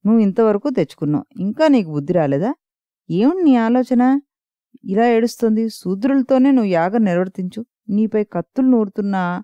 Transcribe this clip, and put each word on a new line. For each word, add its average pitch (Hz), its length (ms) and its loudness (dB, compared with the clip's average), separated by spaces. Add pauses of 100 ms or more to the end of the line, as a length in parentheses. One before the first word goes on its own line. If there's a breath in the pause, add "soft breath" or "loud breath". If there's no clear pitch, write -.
నువ్వు 226 140 4
ఇంతవరకు 214 500 0
తెచ్చుకున్నావు, 151 680 -4
ఇంకా 214 280 0
నీకు 214 220 2
బుద్ధి 147 220 -4
రాలేదా? 160 420 0 (560)
ఏమిటి 269 320 0
నీ 277 120 4
ఆలోచన? 247 680 2 (640)
ఇలా 214 220 0
ఏడుస్తోంది? 226 640 0
శూద్రులతోనే 254 800 0
నువ్వు 233 200 2
యాగం 185 340 0
నిర్వర్తించు. 185 600 -4 (240)
నీపై 208 360 -2
కత్తులు 233 420 -4
నూరుతున్న 196 760 -2